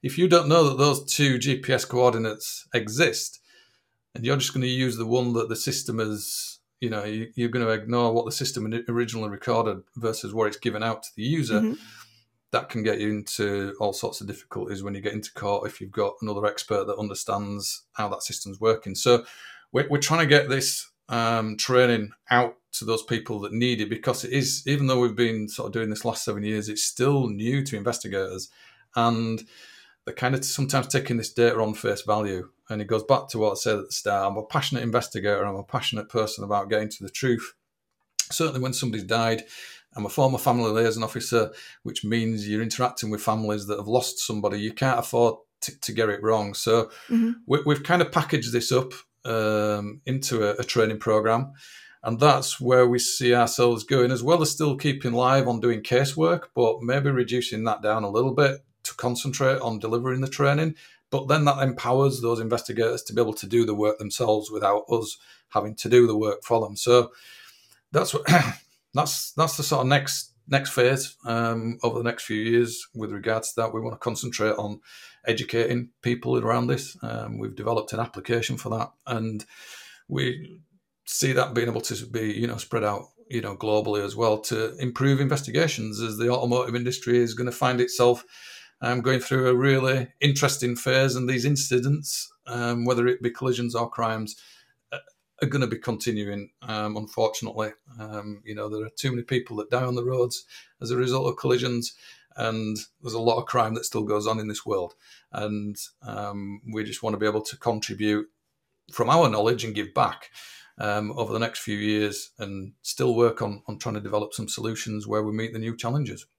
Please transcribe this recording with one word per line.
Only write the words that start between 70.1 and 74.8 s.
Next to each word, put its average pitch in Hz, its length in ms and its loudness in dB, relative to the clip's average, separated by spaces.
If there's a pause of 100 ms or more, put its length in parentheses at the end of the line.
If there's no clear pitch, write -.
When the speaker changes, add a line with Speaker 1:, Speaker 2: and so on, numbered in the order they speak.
Speaker 1:
next 139 240 0
phase, 131 540 2
um, 117 580 -2
over 117 160 0
the 120 40 -4
next 117 200 -2
few 107 180 -2
years 117 540 2
with 107 160 -8
regards 110 420 -2
to 117 80 -2
that. 113 120 -2
We 113 80 -4
wanna 113 160 -8
concentrate 110 560 -2
on 104 260 -4 (480)